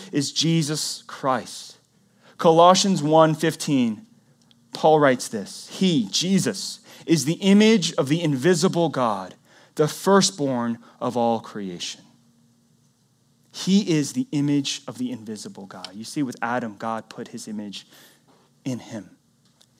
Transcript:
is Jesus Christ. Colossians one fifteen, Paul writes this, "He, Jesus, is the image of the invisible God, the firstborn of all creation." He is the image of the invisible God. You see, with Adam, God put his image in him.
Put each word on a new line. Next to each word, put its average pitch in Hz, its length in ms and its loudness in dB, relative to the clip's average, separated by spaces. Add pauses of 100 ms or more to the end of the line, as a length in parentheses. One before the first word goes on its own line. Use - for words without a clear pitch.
(120)
is 143 220 -2
Jesus 156 720 -2
Christ. - 720 -6 (600)
Colossians 175 640 6
one 160 320 6
fifteen, 139 720 0 (680)
Paul 156 260 4
writes 131 300 2
this, - 420 -10
"He, 151 400 0
Jesus, 165 680 -2 (240)
is 156 180 2
the 156 120 -2
image 202 580 4
of 147 160 -2
the 165 120 0
invisible 165 680 0
God, 104 460 -4 (400)
the 151 120 2
firstborn 139 920 0 (200)
of 117 160 -4
all 117 240 0
creation." 95 640 -12 (1500)
He 196 360 2
is 151 220 0
the 127 220 -4
image 143 520 -2
of 120 120 -14
the 123 140 -6
invisible 107 540 -14
God. 95 280 -18
You 107 100 -16
see, 151 180 -8
with 120 200 -4
Adam, 117 360 -4
God 113 300 -8
put - 220 -14
his 117 180 -16
image 104 400 -12 (800)
in 123 140 -6
him. 104 320 -14 (680)